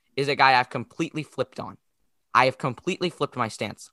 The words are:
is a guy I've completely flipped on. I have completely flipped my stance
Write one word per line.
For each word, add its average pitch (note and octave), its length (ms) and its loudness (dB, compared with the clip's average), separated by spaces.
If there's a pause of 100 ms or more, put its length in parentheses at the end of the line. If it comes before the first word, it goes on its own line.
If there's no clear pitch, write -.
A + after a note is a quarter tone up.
(160)
is C#3 100 -2
a C#3+ 80 0
guy C3+ 240 6
I've B2 120 0
completely D3+ 520 -6
flipped - 380 -8
on. - 180 -14 (560)
I B2+ 120 6
have B2+ 120 -2
completely F3 520 -4
flipped - 260 -4
my A#2+ 100 -2
stance G#2 460 -10